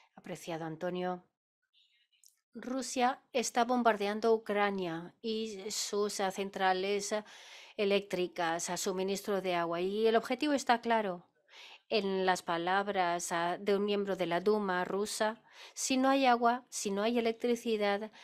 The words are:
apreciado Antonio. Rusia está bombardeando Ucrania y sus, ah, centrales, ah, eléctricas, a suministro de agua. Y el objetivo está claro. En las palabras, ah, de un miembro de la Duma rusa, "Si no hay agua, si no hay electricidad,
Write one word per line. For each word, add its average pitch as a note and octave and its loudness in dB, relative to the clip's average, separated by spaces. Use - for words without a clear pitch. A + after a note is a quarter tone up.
apreciado E3 -10
Antonio. F3+ -4
Rusia B3 -2
está A#3 0
bombardeando A3+ 2
Ucrania G3 0
y A3 -6
sus, G#3 -2
ah, F#3+ 0
centrales, G3 0
ah, G#3 -4
eléctricas, F3+ 0
a F3 -4
suministro F#3+ -2
de F3+ 0
agua. E3+ 0
Y G3+ 0
el A3+ 6
objetivo B3+ 2
está A#3+ 2
claro. G#3+ 0
En F#3+ 0
las F3+ 2
palabras, F3+ 0
ah, F3 0
de G3+ 0
un G3+ 2
miembro G3+ 0
de F3+ -2
la E3+ 0
Duma F#3+ 2
rusa, G#3+ -2
"Si - -2
no C4 4
hay C4+ 4
agua, A#3+ 4
si - -6
no G3 -2
hay A#3 0
electricidad, A3+ 0